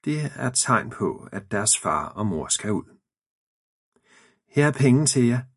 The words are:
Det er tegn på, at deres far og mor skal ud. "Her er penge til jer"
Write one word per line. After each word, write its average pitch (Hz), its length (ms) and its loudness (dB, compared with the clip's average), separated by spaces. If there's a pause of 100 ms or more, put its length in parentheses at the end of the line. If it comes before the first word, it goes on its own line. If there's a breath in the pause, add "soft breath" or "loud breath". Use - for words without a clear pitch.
Det 151 160 -2 (160)
er 123 140 -4
tegn 120 400 0
på, - 420 -6
at 98 180 -12
deres 107 280 0
far 76 300 -2
og 107 180 -4
mor 80 220 -4
skal - 240 -4
ud. - 260 -6 (1500 soft breath)
"Her 147 200 2
er 147 60 2
penge 139 340 6
til 127 180 2
jer" 120 180 2 (140)